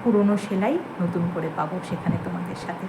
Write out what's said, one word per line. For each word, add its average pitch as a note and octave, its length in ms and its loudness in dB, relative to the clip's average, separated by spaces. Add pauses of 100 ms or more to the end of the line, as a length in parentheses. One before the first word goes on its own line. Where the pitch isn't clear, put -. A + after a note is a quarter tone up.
পুরনো G#3 320 6
সেলাই G#3 420 2 (240)
নতুন E3+ 320 2
করে D#3+ 220 -2
পাবো D#3+ 200 -2 (120)
সেখানে - 360 0
তোমাদের F3+ 420 -6
সাথে। F3+ 220 -6